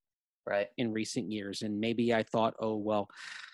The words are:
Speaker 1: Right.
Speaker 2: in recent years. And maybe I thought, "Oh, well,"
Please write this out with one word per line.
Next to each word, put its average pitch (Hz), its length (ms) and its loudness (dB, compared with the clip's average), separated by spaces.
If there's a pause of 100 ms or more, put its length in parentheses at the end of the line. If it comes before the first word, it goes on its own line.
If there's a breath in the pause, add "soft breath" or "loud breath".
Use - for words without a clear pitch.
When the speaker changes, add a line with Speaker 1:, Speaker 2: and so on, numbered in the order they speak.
(460)
Speaker 1:
Right. 101 300 2
Speaker 2:
in 117 160 0
recent 107 400 -2
years. 101 300 -6
And 104 180 -2
maybe 117 320 2
I 113 100 4
thought, 113 380 2
"Oh, 110 160 0
well," 104 320 0 (460 loud breath)